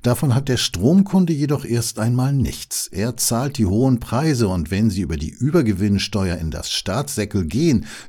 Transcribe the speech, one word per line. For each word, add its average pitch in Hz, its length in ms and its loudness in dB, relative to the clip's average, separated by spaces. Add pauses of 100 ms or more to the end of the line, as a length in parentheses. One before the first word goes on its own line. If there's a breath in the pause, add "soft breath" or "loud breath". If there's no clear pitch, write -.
Davon 123 320 2
hat 135 140 0
der 127 80 2
Stromkunde 170 760 4
jedoch 143 320 -2
erst 117 340 -2
einmal 123 320 2
nichts. - 560 -2
Er 110 300 -4
zahlt 131 400 -2
die 107 80 2
hohen 117 340 2
Preise 123 480 0
und 92 240 -2
wenn 107 180 2
sie 95 120 -2
über 80 160 -2
die 76 140 -6
Übergewinnsteuer 101 1040 0
in 80 140 -4
das - 200 -8
Staatssäckel 104 760 -4
gehen, 127 380 2 (240 loud breath)